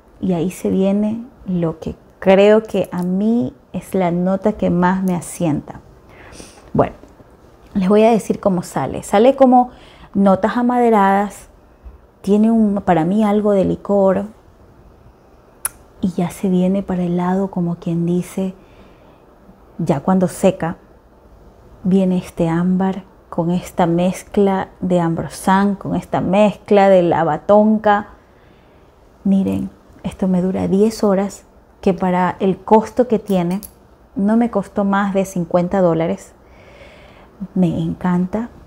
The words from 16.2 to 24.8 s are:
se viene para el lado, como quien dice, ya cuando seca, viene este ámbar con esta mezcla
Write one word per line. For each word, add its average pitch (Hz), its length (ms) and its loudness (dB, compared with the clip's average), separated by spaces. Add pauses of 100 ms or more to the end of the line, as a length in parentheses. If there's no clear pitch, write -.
se - 200 -6
viene 185 320 0
para 180 220 -4
el 175 140 -2
lado, 190 340 -2
como 170 240 -4
quien 170 300 -4
dice, 180 500 -4 (1200)
ya 143 220 -2
cuando 185 280 2
seca, 180 500 -2 (1080)
viene 185 340 2
este 170 320 -4
ámbar 185 540 0 (260)
con 170 220 -2
esta 180 340 -2
mezcla 190 840 0 (120)